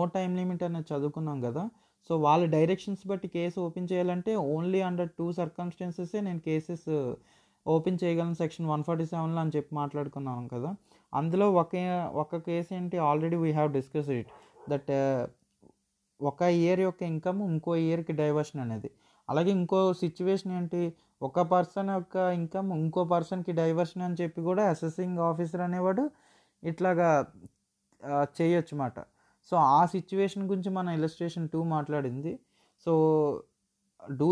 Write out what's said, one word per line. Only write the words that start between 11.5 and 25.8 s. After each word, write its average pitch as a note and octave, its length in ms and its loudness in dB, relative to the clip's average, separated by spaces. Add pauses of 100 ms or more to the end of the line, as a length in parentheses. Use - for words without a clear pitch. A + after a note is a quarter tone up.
ఒక, E3 120 -2 (480)
ఒక D#3+ 240 -4
కేసు E3+ 320 -2
ఏంటి, F3+ 200 -4 (100)
already D#3+ 380 2
we D#3+ 120 2
have D3+ 200 4
discussed C#3 420 -4
it, G#2+ 100 -8 (420)
that, C#3 160 -4 (120)
uh, C3+ 240 2 (1040)
ఒక C#3+ 120 -4 (180)
ఇయర్ F3+ 260 4
యొక్క F3+ 160 -2 (100)
ఇన్కమ్ F3+ 380 -2
ఇంకో D#3+ 240 0 (140)
ఇయర్‌కి E3 340 -2
డైవర్షన్ D3 440 0
అనేది. A2 240 -6 (400)
అలాగే E3+ 300 2
ఇంకో F#3+ 220 2 (220)
సిచ్యువేషన్ F#3 560 -2
ఏంటి, F3 220 -2 (460)
ఒక C3 120 -2 (140)
పర్సన్ F#3+ 440 2
యొక్క F3+ 180 -6 (240)
ఇన్కమ్ F#3+ 320 -4 (120)
ఇంకో D#3+ 200 2 (100)
పర్సన్‌కి E3+ 480 -2
డైవర్షన్ E3 460 0
అని F3 160 -4
చెప్పి E3 260 -6
కూడా F#3+ 220 2
అసెసింగ్ E3+ 560 -4
ఆఫీసర్ E3+ 400 -2
అనేవాడు F#3 380 0 (640)